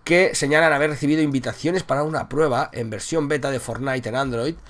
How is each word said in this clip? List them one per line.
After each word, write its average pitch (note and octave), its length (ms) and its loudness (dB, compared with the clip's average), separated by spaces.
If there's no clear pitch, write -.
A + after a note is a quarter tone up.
que F3 300 4
señalan D3+ 400 4
haber D3 160 2
recibido D3+ 320 2
invitaciones D3 600 0
para C#3 180 0
una D#3 260 -4
prueba C#3 460 0
en A#2 160 -6
versión C#3+ 380 -4
beta C#3 240 -2
de C3 80 -2
Fortnite B2 500 -4
en A#2 60 -4
Android. C3 400 -2